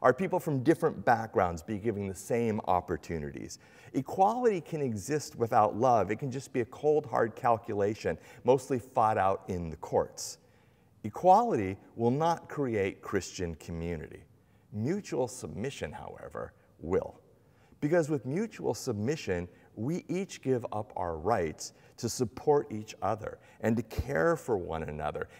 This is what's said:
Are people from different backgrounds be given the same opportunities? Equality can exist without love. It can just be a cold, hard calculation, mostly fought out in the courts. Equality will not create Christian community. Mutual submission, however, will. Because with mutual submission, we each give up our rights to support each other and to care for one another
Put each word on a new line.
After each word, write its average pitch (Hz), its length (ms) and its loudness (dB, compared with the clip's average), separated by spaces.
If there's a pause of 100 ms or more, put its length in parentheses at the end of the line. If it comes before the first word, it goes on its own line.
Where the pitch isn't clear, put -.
Are 170 100 8
people 180 260 0
from 143 240 -2
different 147 420 2
backgrounds 107 580 2
be 107 160 -4
given 101 280 -2
the 95 80 -4
same 117 520 0
opportunities? 80 920 -2 (360)
Equality 214 680 2
can 151 220 -6
exist 131 540 -4
without 113 400 4
love. 110 340 4
It 107 60 0
can 135 140 -6
just 135 220 -10
be 131 80 0
a 113 60 0
cold, 151 400 0
hard 117 280 2
calculation, 104 840 0 (260)
mostly 131 340 4
fought 110 380 2
out 95 320 2
in 87 220 -4
the 76 60 -8
courts. - 640 -2 (680)
Equality 170 720 4 (180)
will 117 140 2
not 160 380 0
create 110 520 -2
Christian 87 540 -4
community. 85 680 -8 (480)
Mutual 143 540 -4
submission, 101 640 -8
however, - 640 -12 (280)
will. - 380 -2 (640)
Because 151 300 2
with 127 160 -2
mutual 156 480 -4
submission, 104 760 -2 (280)
we 143 320 -4
each 185 320 -4
give 127 320 0
up 107 240 -6
our 87 200 -2
rights 85 560 0 (240)
to 117 120 -4
support 143 640 2
each 107 320 -10
other 104 360 -2 (220)
and 110 160 4
to 113 60 0
care 160 540 0
for 131 200 0
one 82 280 -4
another 76 440 -6 (120)